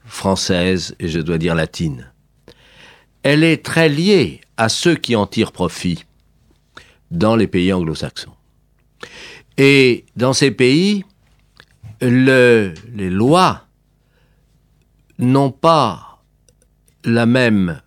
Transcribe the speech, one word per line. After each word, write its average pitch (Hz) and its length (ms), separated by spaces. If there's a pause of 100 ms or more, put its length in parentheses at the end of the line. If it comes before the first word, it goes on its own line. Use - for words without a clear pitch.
française 92 960
et, 95 80
je 80 120
dois 82 180
dire, 82 160
latine. 78 580 (1080)
Elle 147 200
est 160 220
très 165 240
liée 151 540 (160)
à 113 100
ceux 160 280
qui 120 200
en 101 100
tirent 107 240
profit 87 540 (1040)
dans 107 260
les 101 100
pays 92 260
anglo-saxons. 80 600 (1200)
Et 139 480 (100)
dans 127 200
ces 139 160
pays, 170 540 (1000)
le, 123 720 (200)
les 98 160
lois 131 540 (1500)
n'ont 135 320
pas 139 720 (800)
la 117 220
même 107 640